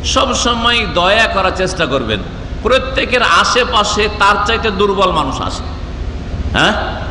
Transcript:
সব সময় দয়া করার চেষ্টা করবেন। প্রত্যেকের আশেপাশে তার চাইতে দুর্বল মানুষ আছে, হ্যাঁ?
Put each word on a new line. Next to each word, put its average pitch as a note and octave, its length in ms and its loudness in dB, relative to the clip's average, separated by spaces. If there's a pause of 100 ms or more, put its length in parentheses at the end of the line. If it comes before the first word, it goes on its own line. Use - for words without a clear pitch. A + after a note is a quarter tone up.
সব C4 280 0
সময় A#3 600 0
দয়া G3 340 4
করার F#3 280 0
চেষ্টা F3 300 -2
করবেন। A#2+ 340 -2 (440)
প্রত্যেকের B3 600 0
আশেপাশে G3+ 840 2 (100)
তার G3+ 160 6 (100)
চাইতে A3+ 260 0
দুর্বল F#3+ 400 2
মানুষ C3+ 300 -2
আছে, F2+ 220 -4 (920)
হ্যাঁ? E3 460 0 (120)